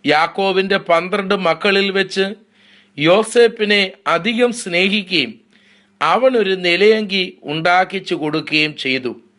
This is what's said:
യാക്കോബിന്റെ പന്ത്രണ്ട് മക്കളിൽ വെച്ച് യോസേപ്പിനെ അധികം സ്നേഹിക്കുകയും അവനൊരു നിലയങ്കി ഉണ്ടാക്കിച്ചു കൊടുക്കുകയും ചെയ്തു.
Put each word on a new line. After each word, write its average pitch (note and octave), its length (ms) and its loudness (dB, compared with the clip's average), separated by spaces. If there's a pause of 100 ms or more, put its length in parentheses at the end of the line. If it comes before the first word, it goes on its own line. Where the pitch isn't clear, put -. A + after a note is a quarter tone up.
(120)
യാക്കോബിന്റെ F#3+ 640 0 (100)
പന്ത്രണ്ട് F#3 460 0 (140)
മക്കളിൽ G3 480 0
വെച്ച് F#3+ 280 -2 (760)
യോസേപ്പിനെ G#3 840 2 (320)
അധികം A3+ 380 0 (100)
സ്നേഹിക്കുകയും F3+ 720 -2 (680)
അവനൊരു G#3 520 2 (100)
നിലയങ്കി G3 580 2 (300)
ഉണ്ടാക്കിച്ചു F3+ 720 0
കൊടുക്കുകയും D3+ 500 -2 (120)
ചെയ്തു. C3 280 -2 (280)